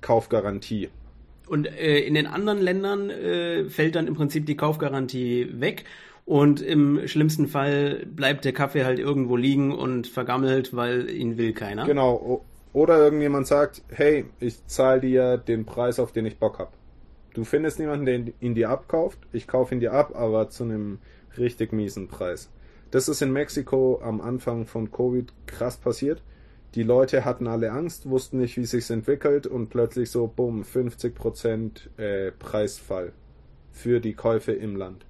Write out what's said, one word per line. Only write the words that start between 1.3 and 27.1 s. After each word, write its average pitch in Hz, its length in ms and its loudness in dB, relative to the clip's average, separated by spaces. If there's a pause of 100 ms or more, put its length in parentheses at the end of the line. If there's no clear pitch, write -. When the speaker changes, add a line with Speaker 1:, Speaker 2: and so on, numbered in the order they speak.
Speaker 2:
Und, 147 180 -2
äh, 151 340 2
in 147 140 0
den 151 120 2
anderen 202 340 -2
Ländern, 196 500 0
äh, 170 540 -2
fällt 160 320 0
dann 160 100 0
im 156 80 -4
Prinzip 151 320 -2
die 147 100 -2
Kaufgarantie 135 1000 -2
weg 147 300 -4 (400)
und 147 360 6
im 143 480 4
schlimmsten 156 400 2
Fall 143 580 0
bleibt 139 380 0
der 135 80 2
Kaffee 139 320 0
halt 127 140 2
irgendwo 131 380 0
liegen 139 360 4
und 127 340 -2
vergammelt, 127 720 0
weil 120 340 -2
ihn 113 280 -4
will 113 140 0
keiner. 107 340 -6
Speaker 1:
Genau, 135 280 4
o-, 120 300 -2 (280)
oder 160 260 6
irgendjemand 147 480 4
sagt, 143 420 2
hey, 147 380 2 (120)
ich - 280 -6
zahl 131 340 4
dir 127 380 2
den 113 260 -2
Preis, 120 340 -2
auf 120 140 0
den 110 140 -2
ich 107 120 -8
Bock 107 200 0
hab. 92 160 -10 (600)
Du 117 100 -4
findest 151 340 0
niemanden, 147 280 -2
der 123 140 2 (200)
ihn 123 140 -2
dir 110 140 2
abkauft, 160 500 -2 (140)
ich 113 160 -8
kauf 127 240 0
ihn 123 80 -2
dir 113 140 0
ab, 143 200 2
aber 110 360 0
zu - 140 -10
einem 104 340 -6 (400)
richtig 120 340 -2
miesen 101 360 -4
Preis. - 440 -8 (380)
Das 131 180 2
ist 151 140 -2
in 135 100 0
Mexiko 131 680 0
am 110 180 -4
Anfang 117 460 -4
von 110 260 -6
covid 123 400 -2 (140)
krass - 320 -6
passiert. 139 440 -2 (540)
Die 123 80 0
Leute 131 420 4